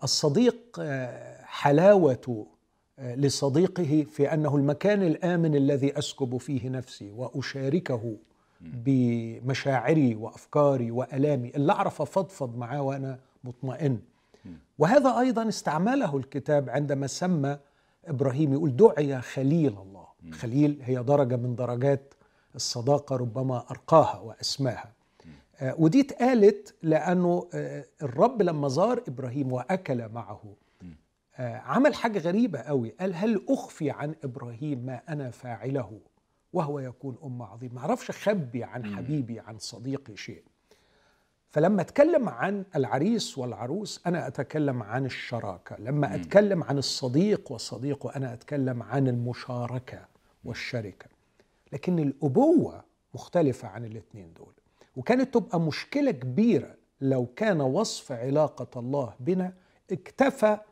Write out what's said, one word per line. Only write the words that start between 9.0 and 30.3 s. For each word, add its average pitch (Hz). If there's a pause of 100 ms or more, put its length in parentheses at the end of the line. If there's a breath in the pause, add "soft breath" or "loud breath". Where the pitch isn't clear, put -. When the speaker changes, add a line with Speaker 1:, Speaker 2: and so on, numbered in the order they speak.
Speaker 1:
وأفكاري 120
وألامي، 131
اللي 147
أعرف 190
أفضفض 135
معاه 123
وأنا 135 (240)
مطمئن. 131 (460 loud breath)
Speaker 2:
مم. 92 (280 loud breath)
Speaker 1:
وهذا 240
أيضا 233
استعمله 208
الكتاب 135
عندما 139
سمى 143 (480)
إبراهيم، 135
يقول: 143
"دعي 147
خليل 139
الله". 95 (160)
Speaker 2:
مم. 82
Speaker 1:
خليل 139
هي 127
درجة 131
من 123
درجات 127 (420)
الصداقة، 135
ربما 123
أرقاها -
وأسماها. 113 (340 soft breath)
Speaker 2:
مم. 80 (280 soft breath)
Speaker 1:
آه، 131
ودي 165
اتقالت 240
لأنه، 175
آه، 143 (160)
الرب 180
لما 156
زار 185
إبراهيم 131
وأكل 127
معه، 104 (260)